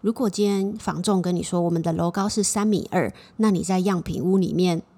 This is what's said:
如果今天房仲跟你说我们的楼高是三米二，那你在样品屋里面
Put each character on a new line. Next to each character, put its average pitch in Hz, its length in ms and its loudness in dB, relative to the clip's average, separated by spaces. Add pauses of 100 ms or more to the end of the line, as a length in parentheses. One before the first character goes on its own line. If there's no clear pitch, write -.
如 214 100 0
果 226 180 -2
今 202 180 0
天 196 260 -2
房 180 280 -6
仲 190 180 2
跟 180 140 0
你 175 80 -2
说 180 180 -2
我 175 80 2
们 170 140 0
的 170 100 0
楼 170 160 0
高 196 200 -2
是 208 160 0
三 202 200 0
米 214 280 0
二， 135 200 0 (260)
那 214 120 4
你 170 140 2
在 185 160 0
样 185 200 0
品 - 220 -6
屋 185 160 4
里 165 140 0
面 170 280 2 (180)